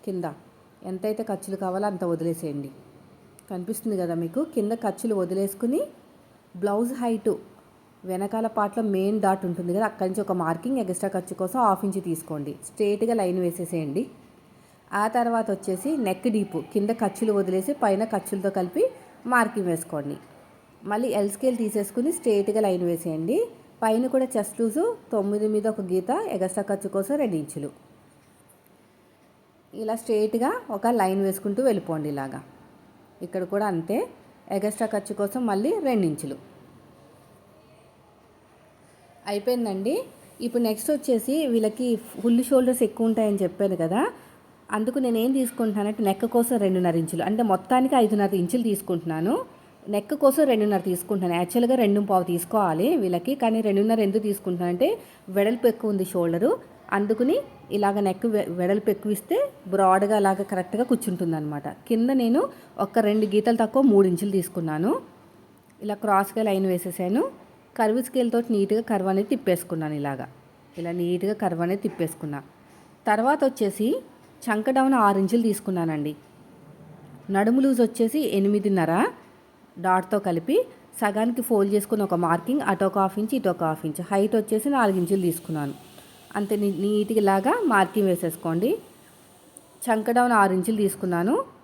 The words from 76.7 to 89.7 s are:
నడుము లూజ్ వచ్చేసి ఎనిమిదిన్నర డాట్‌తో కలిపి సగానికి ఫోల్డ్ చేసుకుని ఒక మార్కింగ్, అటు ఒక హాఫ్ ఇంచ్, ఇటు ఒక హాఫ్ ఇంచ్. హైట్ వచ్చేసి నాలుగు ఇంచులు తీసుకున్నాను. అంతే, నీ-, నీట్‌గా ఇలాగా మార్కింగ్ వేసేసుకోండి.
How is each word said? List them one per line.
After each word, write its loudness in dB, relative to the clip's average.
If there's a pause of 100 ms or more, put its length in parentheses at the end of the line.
నడుము 4
లూజ్ 4
వచ్చేసి 0 (180)
ఎనిమిదిన్నర 2 (920)
డాట్‌తో 2 (100)
కలిపి 0 (440)
సగానికి 0
ఫోల్డ్ 4
చేసుకుని 0
ఒక 0 (100)
మార్కింగ్, 0 (100)
అటు 2
ఒక -2
హాఫ్ -2
ఇంచ్, -2
ఇటు 0
ఒక -2
హాఫ్ -6
ఇంచ్. -6 (100)
హైట్ 2
వచ్చేసి -2 (100)
నాలుగు 2
ఇంచులు 0
తీసుకున్నాను. -4 (640)
అంతే, -2
నీ-, 0
నీట్‌గా 2
ఇలాగా 4 (200)
మార్కింగ్ 4
వేసేసుకోండి. -2 (1160)